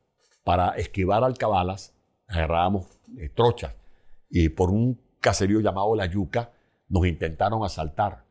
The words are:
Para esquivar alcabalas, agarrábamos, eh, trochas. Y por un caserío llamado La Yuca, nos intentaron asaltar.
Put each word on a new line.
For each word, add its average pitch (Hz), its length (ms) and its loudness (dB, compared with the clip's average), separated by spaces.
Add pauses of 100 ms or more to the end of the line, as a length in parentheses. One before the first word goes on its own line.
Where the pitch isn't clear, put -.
(440)
Para 90 260 2
esquivar 101 520 -2
alcabalas, 101 720 -2 (320)
agarrábamos, 87 600 0 (320)
eh, 78 100 -10
trochas. - 460 0 (560)
Y 85 180 4
por 90 220 0
un 117 280 0 (220)
caserío 104 400 2
llamado 101 340 0
La 101 120 0
Yuca, 101 460 -4 (360)
nos 90 180 2
intentaron 90 560 -2
asaltar. 92 680 -4